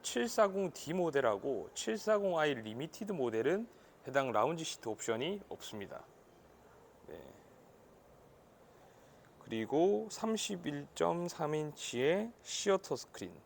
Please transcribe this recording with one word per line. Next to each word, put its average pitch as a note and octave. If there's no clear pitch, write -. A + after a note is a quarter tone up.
칠사공 G3+
디 -
모델하고 C3
칠사공 G#3
아이 D3+
리미티드 B2
모델은 C#3
해당 C3
라운지 D3
시트 -
옵션이 B2+
없습니다. -
네. D#2
그리고 D#3+
삼십일점삼 E3+
인치의 D3+
시어터 F#3+
스크린. -